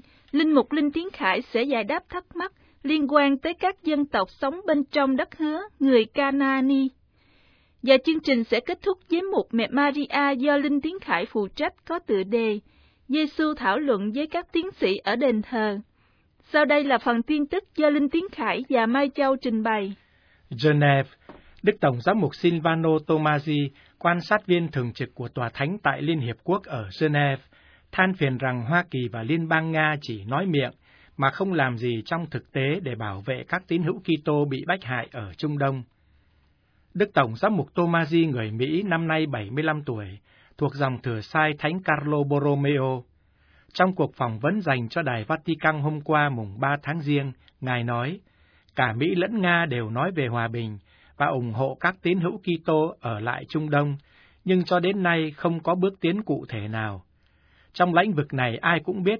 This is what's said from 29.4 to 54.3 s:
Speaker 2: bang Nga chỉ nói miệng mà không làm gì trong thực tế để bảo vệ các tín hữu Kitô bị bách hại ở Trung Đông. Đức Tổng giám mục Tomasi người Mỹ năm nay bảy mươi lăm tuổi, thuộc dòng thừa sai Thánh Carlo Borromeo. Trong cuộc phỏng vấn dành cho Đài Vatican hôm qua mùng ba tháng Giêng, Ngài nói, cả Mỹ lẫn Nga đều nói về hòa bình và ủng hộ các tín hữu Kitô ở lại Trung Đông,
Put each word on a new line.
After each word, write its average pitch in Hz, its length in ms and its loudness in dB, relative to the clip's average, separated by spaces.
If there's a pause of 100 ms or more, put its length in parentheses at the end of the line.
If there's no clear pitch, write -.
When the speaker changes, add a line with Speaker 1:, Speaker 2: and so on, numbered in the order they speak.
Speaker 2:
bang 160 240 0
Nga 156 300 2
chỉ 107 220 -10
nói 139 220 -2
miệng 143 260 0 (460)
mà 135 120 2
không 190 240 -2
làm 131 240 0
gì 117 280 -2
trong 170 260 -4
thực - 200 -10
tế 143 320 -2
để 127 120 -6
bảo 101 300 -8
vệ 127 220 -6
các 180 200 -4
tín 170 160 0
hữu 185 180 -2
Kitô 151 440 0
bị 135 220 -4
bách 190 160 -2
hại 123 280 -6
ở 104 260 -12
Trung 147 200 -4
Đông. 135 260 -2 (1120)
Đức 202 200 -2
Tổng 120 220 2
giám 208 200 0
mục 147 180 -2
Tomasi 170 520 2
người 117 260 -2
Mỹ 143 320 -2
năm 165 240 -2
nay 160 180 0
bảy 117 240 -6
mươi 139 140 -4
lăm 151 200 -2
tuổi, 113 220 -6 (520)
thuộc 139 180 -2
dòng 131 260 -2
thừa 113 200 -4
sai 156 380 0
Thánh 170 240 -2
Carlo 147 400 0
Borromeo. 143 800 0 (720)
Trong 185 220 4
cuộc 143 200 0
phỏng 113 240 -4
vấn 175 220 0
dành 127 280 -2
cho 170 120 -2
Đài 120 220 -2
Vatican 160 580 0
hôm 151 200 -2
qua 147 280 2
mùng 110 300 -6
ba 139 240 0
tháng 160 180 -4
Giêng, 139 300 0 (300)
Ngài 123 220 -2
nói, 123 360 -4 (560)
cả 123 180 2
Mỹ 156 220 0
lẫn 196 260 0
Nga 175 240 2
đều 120 240 -2
nói 135 260 -2
về 139 120 0
hòa 117 200 -2
bình 113 300 -6 (400)
và 143 80 2
ủng 123 280 -2
hộ 135 260 -2
các 185 220 0
tín 180 180 2
hữu 175 220 -2
Kitô 165 580 0
ở 113 200 -6
lại 120 300 -6
Trung 156 200 -4
Đông, 143 280 2 (480)